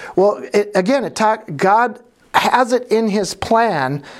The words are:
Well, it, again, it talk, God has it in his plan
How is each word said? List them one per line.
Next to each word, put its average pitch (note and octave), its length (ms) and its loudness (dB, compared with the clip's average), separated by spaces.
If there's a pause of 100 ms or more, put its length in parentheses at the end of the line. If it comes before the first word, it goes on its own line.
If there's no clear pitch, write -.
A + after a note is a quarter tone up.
(160)
Well, G3+ 260 2 (120)
it, G#3 220 0
again, A3+ 280 0
it E3 120 -8
talk, A3 280 0 (140)
God G#3+ 420 2 (340)
has B3 380 2
it B3 200 -2
in A3 180 0
his F#3+ 240 -2
plan D#3 680 -2 (180)